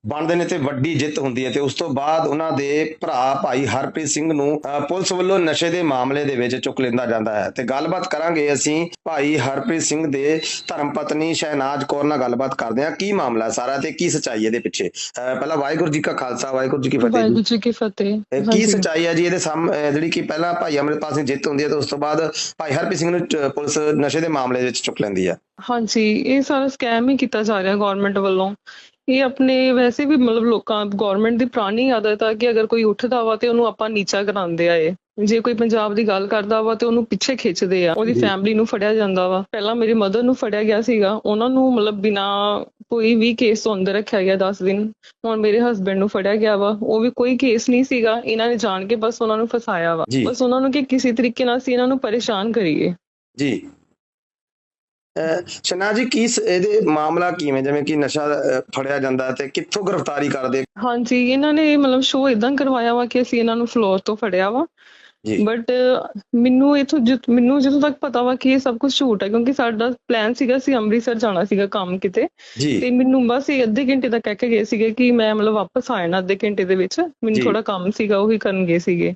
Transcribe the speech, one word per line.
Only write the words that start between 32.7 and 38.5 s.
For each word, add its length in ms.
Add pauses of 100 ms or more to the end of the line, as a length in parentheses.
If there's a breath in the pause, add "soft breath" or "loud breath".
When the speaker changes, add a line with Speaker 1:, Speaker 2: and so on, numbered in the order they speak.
Speaker 2:
ਉੱਠਦਾ 420
ਵਾ 120
ਤੇ 120
ਉਹਨੂੰ 180
ਆਪਾਂ 240
ਨੀਚਾ 340
ਕਰਾਉਂਦੇ 440
ਆ 80
ਇਹ। 160 (320)
ਜੇ 160
ਕੋਈ 140
ਪੰਜਾਬ 400
ਦੀ 140
ਗੱਲ 180
ਕਰਦਾ 360
ਵਾ 120
ਤੇ 120
ਉਹਨੂੰ 180
ਪਿੱਛੇ 320
ਖਿੱਚਦੇ 520
ਆ, 40
ਉਹਦੀ 220
Speaker 1:
ਜੀ। 60
Speaker 2:
ਫੈਮਿਲੀ 340